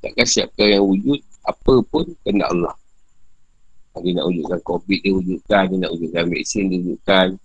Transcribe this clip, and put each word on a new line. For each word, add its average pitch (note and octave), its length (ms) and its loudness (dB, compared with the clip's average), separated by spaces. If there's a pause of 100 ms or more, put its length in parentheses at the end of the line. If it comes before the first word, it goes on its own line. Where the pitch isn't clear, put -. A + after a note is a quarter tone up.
Takkan - 240 -2
setiap - 320 0
perkara G#2 240 4
yang G2 80 4
wujud, G#2 320 0 (240)
apa - 300 2 (180)
pun D#3+ 120 0 (200)
kehendak G2 240 0
Allah. E2+ 260 -2 (1300)
Dia F2 160 -2
nak E2+ 160 0
wujudkan E2+ 320 -4
covid, F2+ 400 -2
dia G2 80 2
wujudkan, F#2 560 0
dia F#2 160 -2
nak E2+ 80 -4
wujudkan E2+ 400 -4
vaksin, G2 400 -4
dia F2+ 80 -2
wujudkan F#2 480 2 (160)